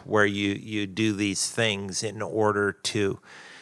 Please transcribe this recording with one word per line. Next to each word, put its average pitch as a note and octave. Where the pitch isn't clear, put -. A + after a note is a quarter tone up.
where G#2
you, G2+
you G#2
do G#2+
these G2
things G2+
in G#2+
order G2+
to -